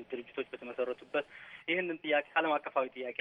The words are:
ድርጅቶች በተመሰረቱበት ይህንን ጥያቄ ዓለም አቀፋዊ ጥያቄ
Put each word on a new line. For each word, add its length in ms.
ድርጅቶች 440
በተመሰረቱበት 800
ይህንን 320
ጥያቄ 360
ዓለም 200
አቀፋዊ 360
ጥያቄ 300